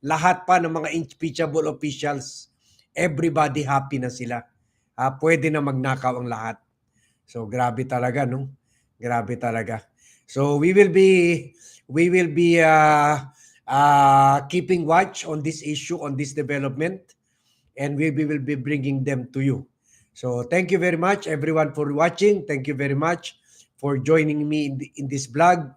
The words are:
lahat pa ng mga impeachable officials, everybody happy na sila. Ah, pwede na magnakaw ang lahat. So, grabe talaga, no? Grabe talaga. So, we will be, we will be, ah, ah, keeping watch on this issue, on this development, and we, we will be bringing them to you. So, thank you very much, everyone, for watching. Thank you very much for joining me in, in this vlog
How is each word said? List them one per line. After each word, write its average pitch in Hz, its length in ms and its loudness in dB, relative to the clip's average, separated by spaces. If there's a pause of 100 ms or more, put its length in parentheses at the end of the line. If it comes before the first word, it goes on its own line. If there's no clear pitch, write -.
lahat 165 400 0
pa 180 160 4
ng 165 80 -2
mga 160 240 -4
impeachable 160 720 -4
officials, 143 840 -8 (400)
everybody 151 720 0
happy 135 320 -2
na 123 160 -6
sila. 120 320 -10 (480)
Ah, 135 240 -2
pwede 160 320 2
na 151 100 -2
magnakaw 131 600 -2
ang 123 80 -8
lahat. 113 280 -8 (720)
So, 113 220 -10
grabe 123 340 -2
talaga, 123 400 -4
no? 131 240 -6 (480)
Grabe 120 400 -6
talaga. 113 480 -6 (460)
So, 143 260 0
we 156 160 2
will 196 180 6
be, 175 600 4 (380)
we 160 180 2
will 180 240 2
be, 170 320 4
ah, 151 640 4 (400)
ah, 139 800 6
keeping 170 400 -2
watch 180 400 2
on 156 160 -6
this 156 220 -6
issue, 151 340 -6
on 143 160 -6
this 139 160 -6
development, 143 840 -6 (580)
and 139 240 -6
we, 156 140 0
we 151 100 -2
will 147 180 -4
be 143 140 -4
bringing 139 480 -4
them 139 320 -4
to 135 80 -4
you. 135 240 -2 (500)
So, 123 320 -6
thank 180 240 0
you 180 80 2
very 175 160 0
much, 196 280 0
everyone, 156 480 -2
for 147 200 -4
watching. 175 520 2
Thank 139 200 -6
you 147 80 -4
very 139 240 -2
much 165 400 -4 (400)
for 139 240 -2
joining 151 480 2
me 151 160 -2
in, 135 160 -8 (160)
in 139 80 -8
this 131 240 -8
vlog 160 480 2